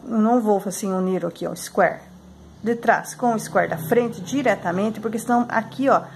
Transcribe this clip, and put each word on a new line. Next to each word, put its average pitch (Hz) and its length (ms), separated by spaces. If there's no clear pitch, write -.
não 226 380
vou, 208 240
assim, 190 260
unir 185 340
aqui, 170 220
ó, 175 80
square - 460
de 233 140
trás 208 400
com 240 180
o 214 60
square 175 300
da 175 80
frente 226 420
diretamente, 208 800
porque 220 180
senão 240 300
aqui, 247 420
ó, 180 140